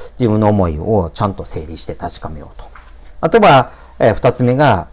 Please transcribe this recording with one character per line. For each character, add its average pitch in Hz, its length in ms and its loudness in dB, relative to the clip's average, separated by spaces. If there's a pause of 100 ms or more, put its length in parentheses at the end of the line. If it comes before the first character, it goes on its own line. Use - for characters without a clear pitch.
(180)
自 123 100 2
分 107 120 2
の 107 80 4
思 101 200 2
い 76 120 -6
を 90 340 -2
ち - 80 -6
ゃ 101 60 0
ん 95 60 -6
と 90 100 -12
整 - 200 -10
理 78 120 -14
し - 100 -16
て - 80 -10
確 - 240 -12
か - 100 -10
め 78 120 -14
よ - 120 -18
う - 80 -18
と。 - 60 -18 (540)
あ 165 100 -2
と 233 80 4
は、 156 460 4 (160)
え 120 100 4
ー、 101 40 2
二 123 180 0
つ - 100 -4
目 123 140 2
が、 131 360 2